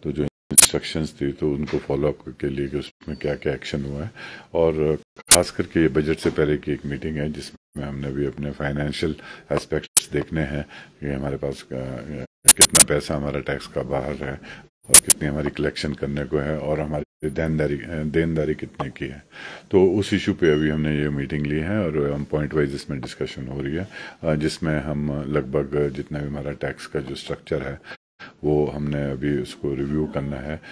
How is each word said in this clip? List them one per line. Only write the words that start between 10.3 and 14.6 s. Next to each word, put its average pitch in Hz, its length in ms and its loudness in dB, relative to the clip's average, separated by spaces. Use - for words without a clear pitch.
हैं 71 220 -2
कि 73 60 -6
हमारे 69 300 -4
पास, 69 360 -6
अ, 65 40 -6
कितना - 340 10
पैसा 76 300 0
हमारा 71 260 -2
टैक्स 69 260 -4
का - 160 -4
बाहर 67 320 -4
है 69 260 -8